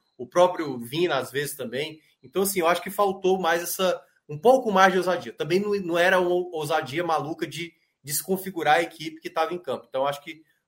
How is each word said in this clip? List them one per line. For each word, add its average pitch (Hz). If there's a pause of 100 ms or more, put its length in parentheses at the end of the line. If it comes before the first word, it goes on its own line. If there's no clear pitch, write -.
(160)
o 123
próprio 165
Vina, 147
às 123
vezes, 139
também. 135 (220)
Então, 180
assim, 196
eu 160
acho 175
que 190
faltou 190
mais 170
essa, 175 (280)
um 151
pouco 254
mais 190
de 190
ousadia. 175
Também 160
não, 208
não 175
era 185
uma 180 (180)
ousadia 156
maluca 160
de 165 (300)
desconfigurar 160
a 170
equipe 156
que 170
tava 165
em 175
campo. 120
Então, 135
acho 143
que 156 (260)